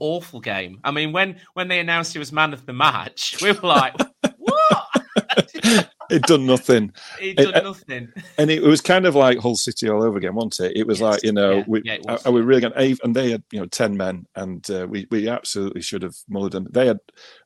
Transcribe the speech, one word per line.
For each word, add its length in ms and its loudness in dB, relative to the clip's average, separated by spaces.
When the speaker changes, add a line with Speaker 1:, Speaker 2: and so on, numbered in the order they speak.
Speaker 1:
awful 400 -6
game. 420 -8
I 80 -2
mean, 220 -4
when, 260 -4
when 160 -6
they 100 -2
announced 320 -4
he 80 -12
was 140 -12
man 200 0
of 120 -16
the 80 -12
match, 640 -2
<laughs> 40 -8
we 120 2
were 140 -2
like, 280 2
"What?" 680 0
<laughs> 680 0
Speaker 2:
He'd 140 2
done 220 4
nothing. 480 2
Speaker 1:
He'd 200 -2
Speaker 2:
It, 60 8
Speaker 1:
done 100 0
Speaker 2:
uh, 60 4
Speaker 1:
nothing. 480 -12
<laughs> 140 -10
Speaker 2:
and 140 4
it 100 0
was 200 6
kind 260 4
of 80 2
like 240 6
Hull 160 -2
City 340 -4
all 140 2
over 140 0
again, 180 -4
wasn't 240 -6
it? 60 -4
It 80 0
was 140 0
Speaker 1:
Yes. 140 2
Speaker 2:
like, 100 0
you 80 0
know, 260 2
Speaker 1:
Yeah, 100 0
Speaker 2:
we, 160 0
Speaker 1:
yeah, 100 -6
it 120 -10
was. 200 -6
Speaker 2:
are, 40 2
are 20 4
we 100 4
really 200 4
gonna, 140 -4
and 120 -2
they 160 0
had, 200 -4
you 80 -8
know, 60 -6
ten 320 -2
men, 380 -6
and, 340 -10
uh, 180 -4
we, 220 -8
we 180 0
absolutely 540 -6
should 220 -8
have 120 -10
mullered 220 -4
them. 180 -8
They 180 2
had, 120 2